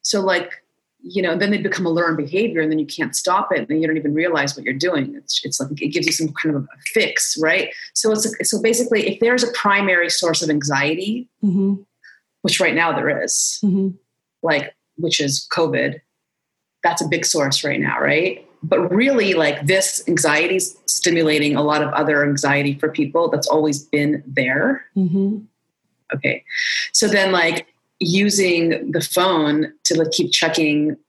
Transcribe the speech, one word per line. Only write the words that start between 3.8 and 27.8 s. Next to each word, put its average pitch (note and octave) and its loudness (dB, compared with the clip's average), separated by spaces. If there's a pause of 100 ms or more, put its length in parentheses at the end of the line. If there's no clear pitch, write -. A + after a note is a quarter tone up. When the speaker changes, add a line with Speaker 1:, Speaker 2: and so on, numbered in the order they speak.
Speaker 1:
you E3 0
don't D#3+ 0
even D3 -2
realize D3+ 0
what - -16
you're C3 -4
doing. C#3+ -2
It's, - -6
it's - -6
like, C#3 -6 (120)
it D3+ -2
gives E3+ -2
you - 0
some D#3 -2 (100)
kind D#3 0
of C3+ -2
a - -10 (260)
fix, - 0
right? E3+ 0 (200)
So A3 0
it's, A3 -2
so G#3+ 0
basically, A3+ 2
if G3 -6
there's A#3+ 4
a A#3 -4
primary F#3+ 2
source E3+ 0
of D#3 -2
anxiety, D3+ -2 (160)
Speaker 2:
Mm-hmm. G3 2 (600)
Speaker 1:
which F#3 0
right E3+ 2
now E3 2
there - -2
is, - -4
Speaker 2:
Mm-hmm. F#3+ 2 (520)
Speaker 1:
like, E3+ -2 (220)
which E3+ -2
is C#3 -2
covid, C#3+ 0 (840)
that's E3+ 0
a D#3 -2
big D#3+ -2
source C#3+ 0
right C#3 -2
now, A#2+ -2
right? D#3 0 (180)
But F3 2
really, G#3+ 2
like, D3 0
this F#3+ 0
anxiety D#3 2
is F3+ -2 (120)
stimulating D3+ 2
a C#3+ 0
lot D3+ 2
of C#3+ -4
other D3 2
anxiety C#3+ 2
for D#3 -2
people D#3+ 0
that's D3 -2
always D3+ 2
been D3 0
there. C3+ 0 (140)
Speaker 2:
Mm-hmm. G3 0 (720)
Speaker 1:
Okay. - -2 (480)
So - 2
then, G3 2
like, E3 0 (320)